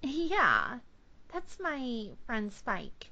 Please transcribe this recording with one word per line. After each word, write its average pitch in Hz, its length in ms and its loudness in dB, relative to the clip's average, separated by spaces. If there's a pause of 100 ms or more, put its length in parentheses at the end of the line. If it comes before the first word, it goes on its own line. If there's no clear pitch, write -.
Yeah, 294 760 4 (480)
that's - 320 -6
my 254 500 -2 (160)
friend 214 260 -2
Spike. - 600 -6